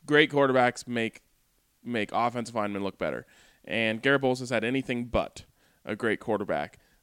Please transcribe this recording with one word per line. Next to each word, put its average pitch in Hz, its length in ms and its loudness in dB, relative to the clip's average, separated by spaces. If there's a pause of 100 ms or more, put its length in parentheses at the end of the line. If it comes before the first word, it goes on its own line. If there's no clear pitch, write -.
great 147 260 4
quarterbacks 131 560 2
make, 117 340 -4 (640)
make 117 300 -4
offensive 117 420 -2
linemen 101 280 -2
look 95 160 -6
better. 71 260 -4 (400)
And 110 360 -2
Garrett 139 200 4
Bowles 127 180 2
has 127 120 -8
had 110 120 0
anything 123 420 -2
but - 400 -4 (380)
a 107 120 -4
great 107 240 0
quarterback, 92 580 -2 (260)